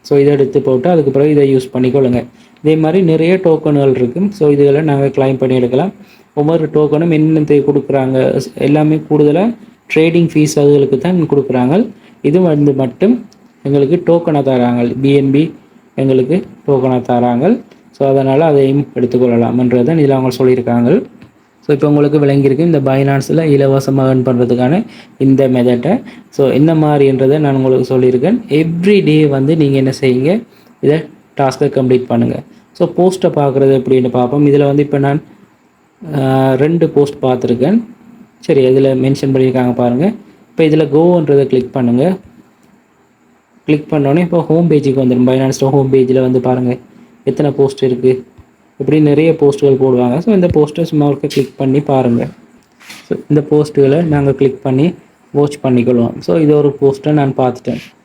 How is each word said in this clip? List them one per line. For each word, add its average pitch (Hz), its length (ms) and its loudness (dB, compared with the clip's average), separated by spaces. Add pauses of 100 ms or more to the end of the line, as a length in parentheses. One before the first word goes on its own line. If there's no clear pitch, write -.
So, 147 180 0
இதை 143 140 4
எடுத்து 135 300 0
போட்டு 131 280 -2
அதுக்கு 151 200 0
பிறகு 139 200 0
இதை 139 260 2
யூஸ் 131 160 -2
பண்ணிக்கொள்ளுங்க. 127 520 0 (380)
இதே 156 140 2
மாதிரி 160 280 0
நிறைய 165 400 0
டோக்கன்கள் 147 460 2
இருக்கும். 127 420 -2
So, 147 180 0
இதுகளை 143 320 2
நாங்க 143 240 0
கிளைம் 135 300 -2
பண்ணி 127 180 -2
எடுக்கலாம். 127 380 -2 (420)
ஒவ்வொரு 151 400 -2
டோக்கனும் 151 380 0
என்னென்ன 156 280 2
கொடுக்குறாங்க, 139 1000 0 (140)
எல்லாமே 151 460 0 (100)
கூடுதலா 151 440 0 (400)
ட்ரேடிங் 165 400 2
ஃபீஸ் 151 200 0
அதுகளுக்கு 143 440 2
தான் 170 320 -2
கொடுக்குறாங்க. 131 580 0 (340)
இது 151 180 0
வந்து 147 320 2
மட்டும் 135 540 -2 (360)
எங்களுக்கு 143 440 0
டோக்கனை 165 360 0
தராங்க, 120 580 0
பி 139 120 2
என் 135 180 2
பி 147 220 0 (420)
எங்களுக்கு 135 500 0 (220)
டோக்கனை 127 360 0
தராங்க. 123 580 0 (300)
So, 139 180 -2
அதனால 135 360 2
அதையும் 139 500 2
எடுத்துக்கொள்ளலாம்ன்றது 120 880 0
தான் 160 160 0
இதுல 143 120 2
அவங்க 131 280 -2
சொல்லியிருக்காங்க. 127 640 0 (640)
So, 147 80 0
இப்போ 147 140 0
உங்களுக்கு 147 320 2
விளங்கியிருக்கு, 139 380 2
இந்த 160 220 0
Binance-ல 139 640 0 (100)
இலவசமா 135 520 0
ஏர்ன் 131 240 0
பண்றதுக்கான 123 540 0 (340)
இந்த 135 300 2
மெத்தடை. 123 540 0 (280)
So, 135 200 0
என்ன 156 240 2
மாதிரின்றதை 139 640 2
நான் 143 160 0
உங்களுக்கு 131 440 0
சொல்லியிருக்கேன். 127 500 0
Every 170 560 0
day 151 220 2
வந்து 139 300 0
நீங்க 139 200 0
என்ன 135 240 0
செய்யுங்க, 139 420 0 (380)
இதை 147 180 0 (380)
டாஸ்க்கை 139 320 -2
கம்ப்ளீட் 127 380 0
பண்ணுங்க. 120 360 -2 (300)
So, 170 160 -2
போஸ்ட்டை 180 360 -2
பார்க்குறது 139 520 0
எப்படின்னு 131 320 0
பார்ப்போம். 127 380 0
இதுல 143 180 2
வந்து 143 180 0
இப்போ 143 160 -2
நான், 139 240 -2 (920)
ஆ, 135 400 0
ரெண்டு 156 340 0
போஸ்ட் - 340 0
பார்த்துருக்கேன். 127 600 -2 (560)
சரி, 135 280 0
இதுல 135 380 2
மென்ஷன் 135 300 -2
பண்ணியிருக்காங்க 127 400 0
பாருங்க. 123 380 0 (380)
இப்போ - 140 0
இதுல 151 240 0
கோன்றதை 147 580 2
கிளிக் 127 260 -2
பண்ணுங்க. 131 440 0 (1500)
கிளிக் 147 260 -2
பண்ணோடனே 143 260 0
இப்போ 170 240 -2
ஹோம் 160 280 0
பேஜுக்கு 139 320 0
வந்துடும். 123 260 2
Binance 131 360 0
ஹோம் 135 280 0
பேஜில் 131 280 2
வந்து 127 200 0
பாருங்க 123 360 -2 (480)
எத்தனை 139 260 -2
போஸ்ட் 135 340 -2
இருக்கு, 127 400 0 (540)
இப்படி 143 220 2
நிறைய 151 320 2
போஸ்ட்டுகள் 139 500 2
போடுவாங்க. 123 360 0
So, 208 160 0
இந்த 180 120 2
போஸ்ட்டை 151 360 0
சும்மா 151 280 0
ஒருக்க 143 160 -4
கிளிக் 135 320 -4
பண்ணி 135 220 0
பாருங்க. 127 480 -2 (800)
So, - 100 -6 (100)
இந்த 147 220 0
போஸ்ட்டுகளை 147 520 2
நாங்க 143 320 0
கிளிக் 135 280 -2
பண்ணி 139 320 0 (380)
வாட்ச் 143 320 -2
பண்ணிக்கொள்வோம். 123 540 0
So, 175 200 -2
இது 151 180 2
ஒரு 143 240 0
போஸ்ட்டை 139 320 -2
நான் 139 240 0
பார்த்துட்டேன். 123 420 -4 (260)